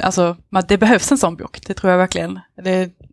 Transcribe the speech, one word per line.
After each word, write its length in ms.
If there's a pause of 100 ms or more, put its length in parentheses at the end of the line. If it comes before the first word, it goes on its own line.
alltså, 340 (160)
att 160
det 100
behövs 340
en 60
sån 180
bok. 300
Det 80
tror 160
jag 80
verkligen. 420 (240)
Det, 180 (300)